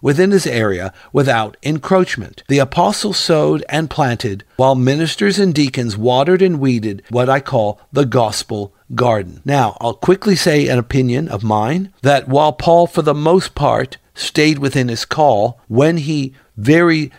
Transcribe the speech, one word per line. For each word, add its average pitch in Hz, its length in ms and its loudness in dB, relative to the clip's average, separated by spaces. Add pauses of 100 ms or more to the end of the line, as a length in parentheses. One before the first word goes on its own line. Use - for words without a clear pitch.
within 151 300 2
his 196 140 2
area, 104 480 -2 (180)
without 123 520 0
encroachment. 151 840 -2
The 139 120 2
apostles 190 580 -2
sowed 151 520 0
and 151 200 -4
planted, 120 540 -4 (140)
while 131 180 2
ministers 151 640 0
and 190 140 2
deacons 131 440 -2
watered 135 440 2
and 180 180 2
weeded 110 500 -2
what 123 200 0
I 135 100 2
call 110 400 -2 (120)
the 143 140 2
gospel 107 680 -2 (200)
garden. 113 500 -2
Now, 135 380 0
I'll 117 140 -4
quickly 196 400 0
say 147 320 0
an 127 120 0
opinion 127 480 -2
of 101 160 -8
mine, 113 460 -2 (140)
that 135 240 2
while 147 260 2
Paul, 170 340 2
for - 140 -4
the 151 140 0
most 160 400 0
part, 127 420 -2 (180)
stayed 156 420 0
within 139 300 -2
his 113 180 -6
call, 120 640 0
when 147 300 2
he 147 360 -4 (220)
very 156 640 2